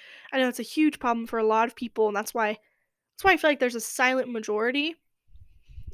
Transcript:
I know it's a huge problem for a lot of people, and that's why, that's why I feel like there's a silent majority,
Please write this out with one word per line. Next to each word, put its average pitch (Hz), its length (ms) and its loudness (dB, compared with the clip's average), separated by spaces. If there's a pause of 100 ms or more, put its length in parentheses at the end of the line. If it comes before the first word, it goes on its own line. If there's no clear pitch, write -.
(320)
I 269 60 -2
know 254 100 2
it's 247 100 -4
a 226 60 -6
huge 311 340 2
problem 233 300 -2
for 233 100 -4
a 220 80 2
lot 220 220 4
of - 80 -12
people, 220 320 0
and 202 80 -2
that's 214 180 -4
why, 220 240 0 (560)
that's - 80 -12
why 381 100 6
I 339 40 4
feel 311 140 2
like - 100 0
there's 247 160 0
a 226 40 -6
silent 254 480 0
majority, 240 680 -2 (960)